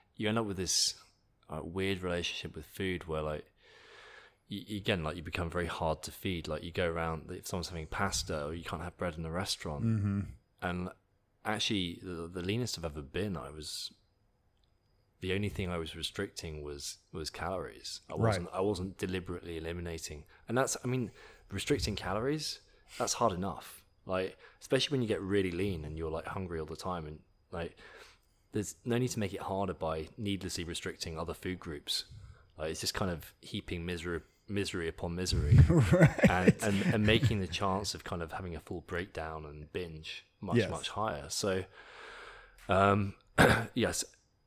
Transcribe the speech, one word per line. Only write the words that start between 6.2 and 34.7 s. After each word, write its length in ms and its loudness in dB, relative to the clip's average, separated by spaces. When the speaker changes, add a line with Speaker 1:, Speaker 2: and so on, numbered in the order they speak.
Speaker 1:
Like, 160 -4
you 80 -8
go 160 2
around, 420 -2
if 160 -10
someone's 220 -4
having 180 -8
pasta, 600 -2
or 80 -4
you 100 -8
can't 180 -6
have 140 -10
bread 220 -4
in 80 -6
a 40 -6
restaurant. 540 -4
Speaker 2:
Mm-hmm. 360 2
Speaker 1:
And 260 -2
actually, 580 0
the, 300 -8
the 100 -4
leanest 360 -2
I've 80 -6
ever 160 -6
been, 340 -4
I 140 -8
was, 420 -10
the 140 0
only 160 2
thing 200 -2
I 60 -2
was 180 -4
restricting 680 -6
was, 340 -8
was 180 -6
calories. 800 -6
I 60 -8
Speaker 2:
Right. 140 -2
Speaker 1:
wasn't, 260 2
I 80 0
wasn't 360 0
deliberately 600 -4
eliminating. 640 -6
And 80 0
that's, 260 2
I 60 -8
mean, 220 -2
restricting 420 0
calories, 640 -2
that's 160 0
hard 200 4
enough. 480 -6
Like, 320 -2
especially 340 2
when 60 4
you 60 2
get 120 2
really 300 4
lean 340 -2
and 140 -6
you're, 120 -2
like, 160 -4
hungry 320 -4
all 80 -4
the 80 -10
time, 320 -6
and, 120 -10
like, 240 -6
there's 240 -2
no 100 2
need 120 2
to 120 -2
make 140 -2
it 80 -8
harder 320 0
by 420 -2
needlessly 480 -2
restricting 540 -6
other 160 -4
food 260 -6
groups. 460 -6
Like, 120 -2
it's 100 -6
just 140 -2
kind 160 0
of 320 -6
heaping 420 -6
misery, 380 -2
misery 400 -2